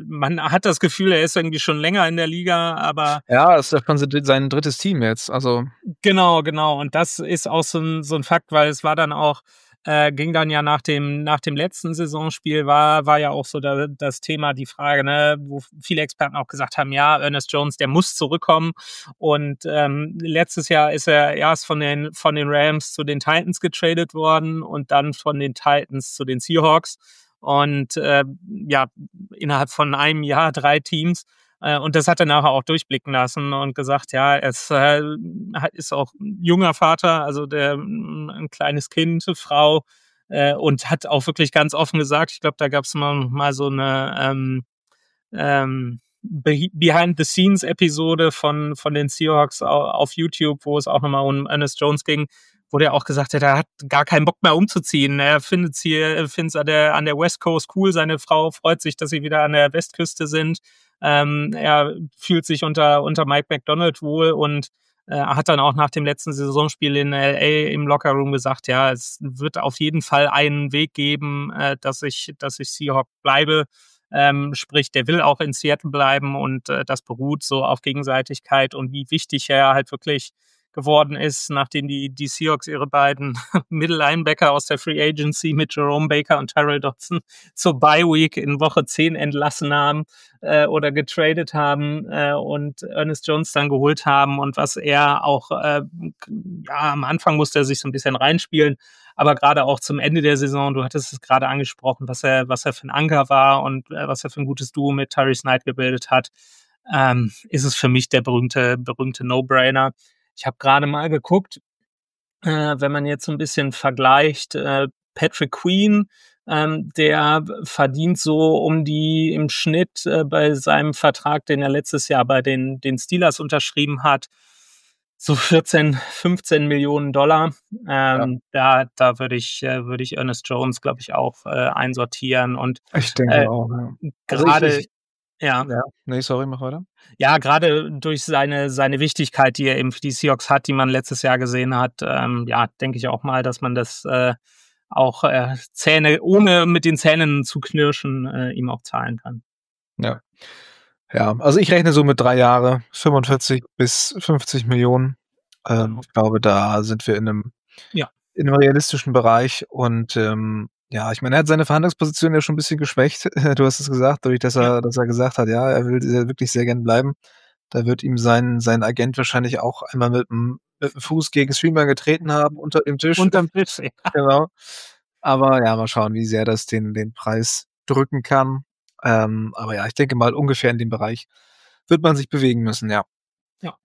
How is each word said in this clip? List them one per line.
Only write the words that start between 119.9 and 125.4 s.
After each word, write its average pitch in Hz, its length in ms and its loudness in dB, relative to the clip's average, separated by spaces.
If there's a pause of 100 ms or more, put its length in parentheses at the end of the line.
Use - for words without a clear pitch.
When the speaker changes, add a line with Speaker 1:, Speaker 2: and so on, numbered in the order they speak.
Speaker 1:
äh, 160 180 2
bei 151 300 2
seinem 147 400 0
Vertrag, 147 520 0
den 143 160 0
er 139 60 0
letztes 139 400 -2
Jahr 131 160 2
bei 131 180 2
den, 131 380 -2
den 131 180 -4
Steelers 175 440 0
unterschrieben 147 600 -4
hat, 139 260 0 (920)
so - 180 0
vierzehn, 151 640 2 (100)